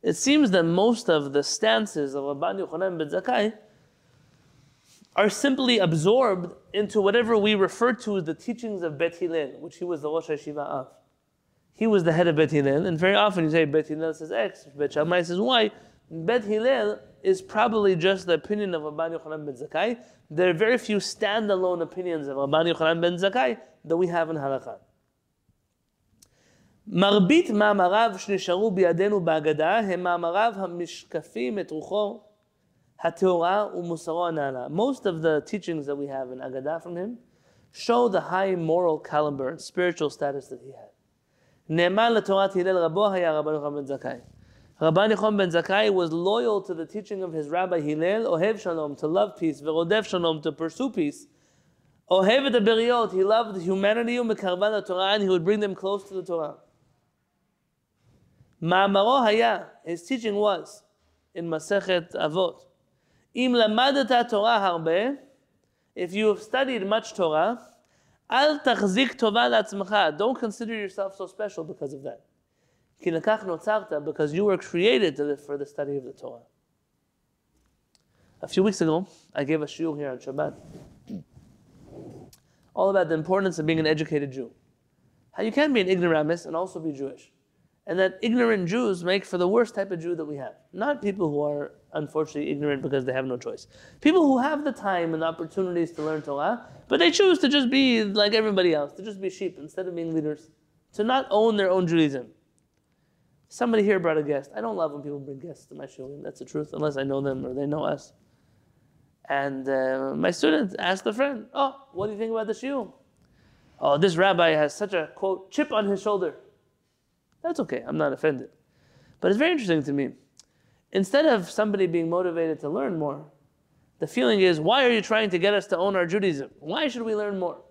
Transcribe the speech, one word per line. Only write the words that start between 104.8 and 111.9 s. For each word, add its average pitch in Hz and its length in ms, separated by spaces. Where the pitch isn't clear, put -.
when 143 80
people 143 180
bring 135 180
guests 156 280
to - 80
my 143 100
shiurim, 139 380
that's - 160
the - 80
truth, 151 260
unless 147 240
I 135 60
know 139 180
them 135 240
or 127 80
they 139 140
know 147 180
us. - 300
And, 139 400
uh, 131 480
my 175 140
student 208 480
asked 190 280
a 220 60
friend, 254 400
"Oh, 269 220